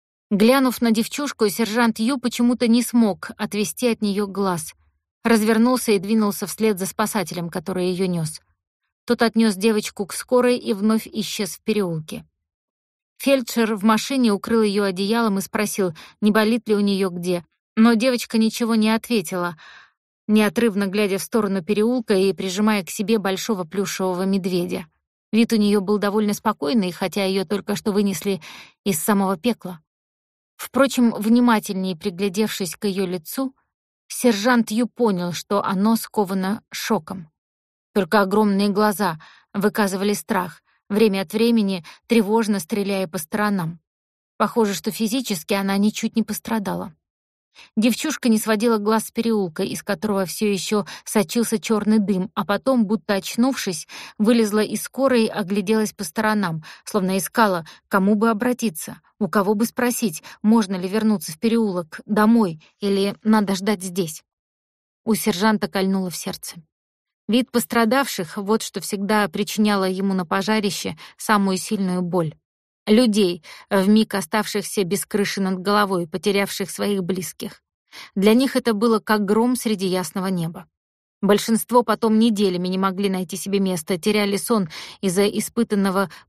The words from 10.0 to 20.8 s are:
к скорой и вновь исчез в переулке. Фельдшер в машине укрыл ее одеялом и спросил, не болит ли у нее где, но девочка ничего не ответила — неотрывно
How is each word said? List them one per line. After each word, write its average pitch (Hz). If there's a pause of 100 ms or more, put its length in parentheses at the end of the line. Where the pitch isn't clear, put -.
к -
скорой 247
и 233
вновь 214
исчез 202
в -
переулке. 175 (920)
Фельдшер 233
в 185
машине 220
укрыл 226
ее 208
одеялом 196
и 196
спросил, 202 (260)
не 208
болит 220
ли 214
у 202
нее 196
где, 175 (320)
но 233
девочка 240
ничего 220
не 214
ответила — 185 (720)
неотрывно 214